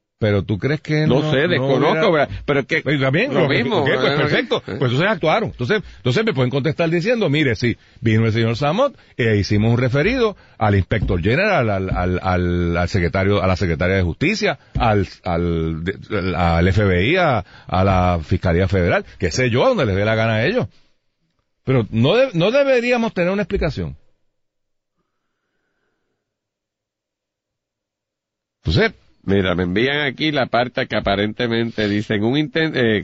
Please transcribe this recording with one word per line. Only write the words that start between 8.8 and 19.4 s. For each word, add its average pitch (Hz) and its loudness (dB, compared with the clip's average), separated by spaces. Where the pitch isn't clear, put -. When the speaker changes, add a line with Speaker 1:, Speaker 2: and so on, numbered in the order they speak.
Speaker 1:
e 113 2
hicimos 104 2
un 120 2
referido 185 0
al 107 2
inspector 95 0
general, 143 0
al, 95 -2
al, 90 -2
al, 87 0
al 87 0
secretario, 95 0
a 95 0
la 92 2
secretaria 90 0
de 95 2
Justicia, 156 -2
al, 107 2
al, 85 -2
de-, 92 -4
al 85 2
F 98 2
B 95 2
I, 180 2
a, 143 0
a 92 0
la 90 2
Fiscalía 85 0
Federal", 98 0
qué 87 -2
sé 127 0